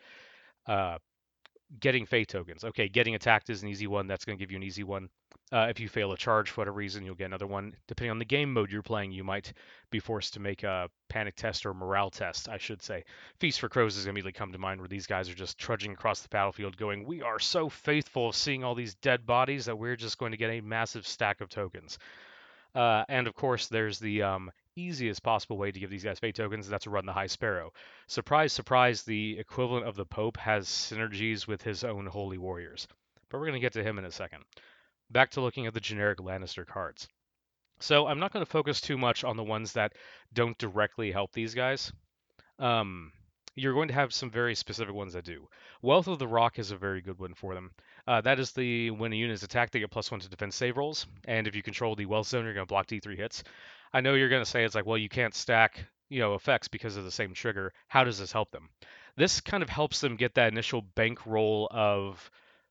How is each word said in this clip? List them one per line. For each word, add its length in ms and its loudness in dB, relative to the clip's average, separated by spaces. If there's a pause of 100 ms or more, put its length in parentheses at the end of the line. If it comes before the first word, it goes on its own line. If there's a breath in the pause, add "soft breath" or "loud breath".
(680 loud breath)
Uh, 300 2 (800)
getting 260 4
faith 220 2
tokens. 360 -8
Okay, 260 0
getting 260 4
attacked 340 4
is 140 -6
an 60 -6
easy 180 -6
one. 200 -2
That's 180 -4
gonna 120 -8
give 140 -8
you 60 -6
an 60 -8
easy 200 -8
one. 260 -6 (420)
Uh, 180 6
if 100 -4
you 80 -6
fail 240 0
a 60 -4
charge 320 4
for 120 -4
whatever 140 -2
reason, 300 -6
you'll 100 -10
get 100 -6
another 220 -6
one. 280 -6 (120)
Depending 240 -4
on 80 -2
the 60 -4
game 280 0
mode 180 2
you're 100 -4
playing, 300 -4
you 120 -8
might 300 -4 (380 loud breath)
be 80 0
forced 340 -4
to 60 -12
make 240 -4
a 260 0 (180)
panic 280 -4
test 300 -4
or 80 -2
morale 360 0
test, 400 -6
I 80 -8
should 240 -8
say. 220 -8 (360 loud breath)
Feast 200 0
for 100 -2
Crows 280 2
is 80 -4
gonna 60 -4
immediately 200 -6
come 200 -8
to 60 -10
mind, 220 -4
where 80 -12
these 200 -8
guys 220 0
are 60 -10
just 220 -8
trudging 340 -4
across 300 -2
the 80 -16
battlefield 480 0
going, 280 -4
"We 160 -8
are 180 -2
so 300 2
faithful 600 0
of 60 -2
seeing 280 0
all 120 0
these 200 -6
dead 300 2
bodies 400 2
that 120 -4
we're 180 -2
just 220 -6
going 140 -4
to 60 -6
get 120 0
a 120 -4
massive 440 -4
stack 360 0
of 80 -10
tokens." 500 -8 (760 loud breath)
Uh, 340 4
and 200 0
of 80 -8
course, 320 0
there's 320 0
the, 240 0
um, 280 -2 (260)
easiest 460 -4
possible 340 0
way 140 -2
to 80 -8
give 100 -8
these 140 -10
guys 160 -4
fate 160 -4
tokens, 300 -4
and 80 -8
that's 140 -4
Run 180 -2
the 80 -6
High 140 -2
Sparrow. 440 -2 (360 loud breath)
Surprise, 440 2
surprise, 520 4
the 360 -4
equivalent 460 -2
of 100 -6
the 100 -4
Pope 300 -2
has 320 0
synergies 800 -2
with 140 -4
his 240 -4
own 200 -4
holy 320 -6
warriors. 480 -8 (440)
But 100 -6
we're 60 -4
gonna 140 -2
get 140 2
to 100 0
him 160 -2
in 60 -6
a 60 -10
second. 320 -10 (680 loud breath)
Back 220 6
to 100 -4
looking 260 -2
at 60 -6
the 60 -2
generic 380 0
Lannister 480 -8
cards. 420 -8 (720)
So 280 6
I'm 120 0
not 140 -2
gonna 120 0
focus 360 0
too 160 -2
much 260 2
on 140 0
the 60 -2
ones 300 -2
that 200 0 (400 loud breath)
don't 240 2
directly 520 0
help 220 0
these 220 -4
guys. 400 0 (680 soft breath)
Um, 540 0 (420)
you're 180 0
going 140 2
to 60 -4
have 200 2
some 160 -4
very 260 0
specific 380 -6
ones 200 -8
that 100 -8
do. 240 -14 (340 loud breath)
Wealth 260 6
of 120 -2
the 80 -2
Rock 320 4
is 120 -6
a 60 -8
very 220 -2
good 200 -10
one 140 -8
for 200 -8
them. 180 -12 (340 loud breath)
Uh, 140 4
that 200 4
is 120 -2
the, 400 0
when 220 -2
a 20 0
unit 200 0
is 80 -8
attacked, 280 0
they 80 0
get 120 -4
plus 200 -4
one 80 -6
to 80 -14
defense 300 -6
save 180 0
rolls, 320 -2 (160)
and 240 0
if 80 -4
you 80 -4
control 320 -2
the 100 -4
wealth 220 2
zone, 160 0
you're 100 -6
gonna 120 -4
block 220 0
D 120 -4
three 160 -10
hits. 300 -6 (480 loud breath)
I 80 6
know 140 6
you're 120 6
gonna 160 4
say, 220 2
it's 100 0
like, 100 0
"Well, 120 2
you 100 0
can't 260 0
stack, 520 4 (240)
you 100 -2
know, 140 4
effects 340 2
because 300 -6
of 80 -6
the 60 -8
same 220 -2
trigger. 400 -2 (140 soft breath)
How 160 8
does 160 -2
this 140 -8
help 180 0
them?" 180 -14 (460 loud breath)
This 240 4
kind 240 0
of 60 -6
helps 320 0
them 160 0
get 160 2
that 180 6
initial 300 0
bankroll 920 2
of, 580 2 (420 soft breath)